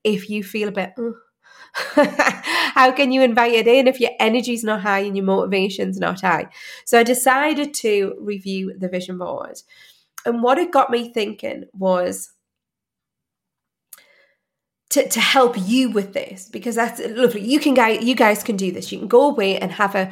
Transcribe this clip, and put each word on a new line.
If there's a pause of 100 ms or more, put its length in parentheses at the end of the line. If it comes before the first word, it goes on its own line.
if
you
feel
a
bit,
"Ugh"? (840)
<laughs>
How
can
you
invite
it
in
if
your
energy's
not
high
and
your
motivation's
not
high? (340)
So
I
decided
to
review
the
vision
board. (640)
And
what
it
got
me
thinking
was (2500)
to,
to
help
you
with
this,
because
that's
lovely.
You
can,
guy-,
you
guys
can
do
this.
You
can
go
away
and
have
a